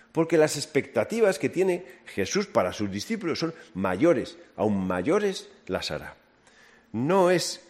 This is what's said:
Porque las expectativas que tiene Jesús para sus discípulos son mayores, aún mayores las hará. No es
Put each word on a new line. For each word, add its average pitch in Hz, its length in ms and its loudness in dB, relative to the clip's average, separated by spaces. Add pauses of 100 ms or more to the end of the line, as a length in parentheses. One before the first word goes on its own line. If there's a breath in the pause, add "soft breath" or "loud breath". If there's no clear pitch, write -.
(120)
Porque 165 260 2
las 151 180 4
expectativas 185 840 0
que 135 100 0
tiene 180 340 0 (220 loud breath)
Jesús 185 420 -2
para 92 240 2
sus 101 180 -4
discípulos 147 500 -6
son 165 140 -4 (200 loud breath)
mayores, 98 640 0 (180)
aún 98 320 0
mayores 165 640 -2 (180)
las 92 240 -4
hará. - 240 -10 (800 soft breath)
No 175 380 2
es - 380 -2